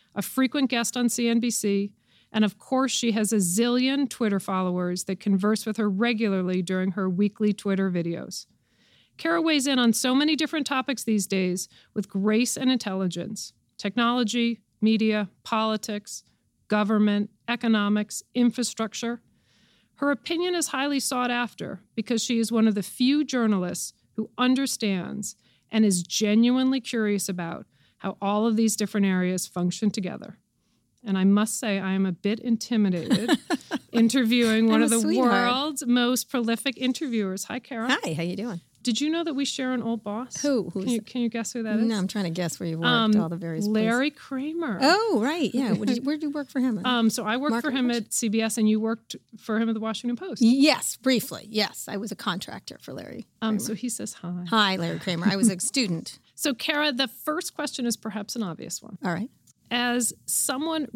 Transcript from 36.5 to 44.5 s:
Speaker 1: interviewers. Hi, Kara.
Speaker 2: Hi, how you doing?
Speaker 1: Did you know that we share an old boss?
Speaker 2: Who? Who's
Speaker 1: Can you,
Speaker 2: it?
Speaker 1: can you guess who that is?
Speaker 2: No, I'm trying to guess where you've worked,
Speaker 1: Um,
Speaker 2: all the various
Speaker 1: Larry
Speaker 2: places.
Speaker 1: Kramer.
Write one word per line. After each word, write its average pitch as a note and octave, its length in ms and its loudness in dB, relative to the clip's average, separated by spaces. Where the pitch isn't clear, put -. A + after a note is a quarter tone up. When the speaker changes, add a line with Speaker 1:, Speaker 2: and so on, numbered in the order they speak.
Speaker 1:
interviewers. A#3 680 -2
Hi, A#3 140 -8
Kara. B3 440 -2
Speaker 2:
Hi, E3+ 100 -4
how D#3+ 100 -2
you F3+ 120 -4
doing? G3+ 260 -6
Speaker 1:
Did A#3 180 -2
you D4+ 80 0
know E4 160 -2
that D#4+ 80 -4
we C#4 100 -2
share C4 300 -4
an A#3+ 80 -2
old A3+ 200 -4
boss? A3 400 -8
Speaker 2:
Who? C#4 280 0
Who's F#3 160 -6
Speaker 1:
Can B3 80 0
you, A#3 60 2
Speaker 2:
it? - 60 -8
Speaker 1:
can - 160 -6
you A#3+ 80 2
guess A3+ 220 -6
who A#3+ 120 -6
that G#3+ 140 -2
is? A3 80 2
Speaker 2:
No, A3+ 120 0
I'm F#3+ 100 0
trying G3+ 160 -4
to F3 60 -2
guess E3+ 280 -4
where F3 120 -4
you've D#3+ 100 -4
worked, E3 100 0
Speaker 1:
Um, G#3 60 4
Speaker 2:
all E3 60 -2
the E3+ 80 -6
various E3+ 320 -6
Speaker 1:
Larry A3+ 440 2
Speaker 2:
places. - 140 -20
Speaker 1:
Kramer. C#4+ 560 -6